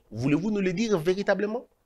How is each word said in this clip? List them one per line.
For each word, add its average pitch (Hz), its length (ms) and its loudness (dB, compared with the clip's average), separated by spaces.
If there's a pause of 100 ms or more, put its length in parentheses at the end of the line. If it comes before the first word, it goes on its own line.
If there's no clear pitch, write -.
(120)
Voulez-vous 147 400 0
nous 202 80 0
le 185 120 0
dire 208 240 0
véritablement ? 196 720 0 (200)